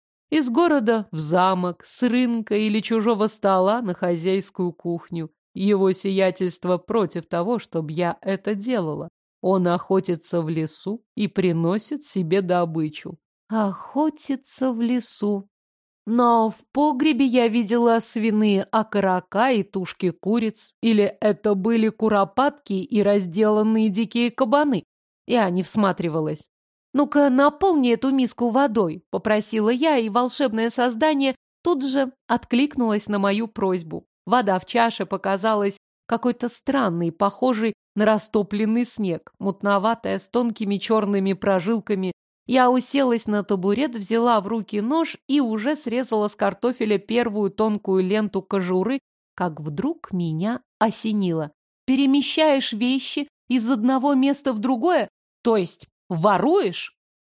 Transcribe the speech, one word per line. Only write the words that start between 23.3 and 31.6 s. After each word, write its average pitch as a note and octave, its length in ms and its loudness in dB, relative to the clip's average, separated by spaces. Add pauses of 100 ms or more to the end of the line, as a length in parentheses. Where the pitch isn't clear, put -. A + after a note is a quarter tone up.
дикие A#3 420 -2
кабаны? C4 540 0 (420)
Я A3 220 2
не F3+ 120 0
всматривалась. E3 880 -2 (460)
"Ну-ка, C#4+ 360 4
наполни C#4+ 640 4
эту B3 200 0
миску B3 380 0
водой", G#3+ 600 0
попросила G#3+ 600 0
я, C#4 280 2
и A3 120 0
волшебное A#3 600 0
создание C4 640 0 (280)